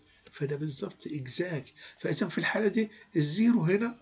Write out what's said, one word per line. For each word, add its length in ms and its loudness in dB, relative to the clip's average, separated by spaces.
فده 240 -4
بالظبط 520 -8
exact. 640 -6
فإذا 280 -2
في 100 -6
الحالة 300 0
دي 220 2
الزيرو 480 4
هنا 380 2